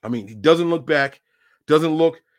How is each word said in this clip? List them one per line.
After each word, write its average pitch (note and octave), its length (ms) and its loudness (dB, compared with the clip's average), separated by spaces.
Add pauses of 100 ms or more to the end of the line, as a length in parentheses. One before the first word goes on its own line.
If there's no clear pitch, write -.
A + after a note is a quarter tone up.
I A2 60 -10
mean, A#2 180 -8
he A2 80 -18
doesn't E3 340 2
look E3 160 -4
back, C#3 360 -2 (460)
doesn't D#3 280 2
look. D#3+ 260 0 (180)